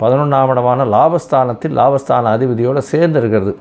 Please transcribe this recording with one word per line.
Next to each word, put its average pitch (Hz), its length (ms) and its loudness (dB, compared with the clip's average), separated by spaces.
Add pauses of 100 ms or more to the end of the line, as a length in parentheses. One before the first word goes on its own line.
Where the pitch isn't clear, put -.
பதினொன்றாம் 135 480 0
இடமான 123 360 0
லாபஸ்தானத்தில் 131 920 0
லாபஸ்தான 131 220 2 (100)
அதிபதியோட 120 720 0
சேர்ந்து 156 400 0
இருக்கிறது. 104 420 0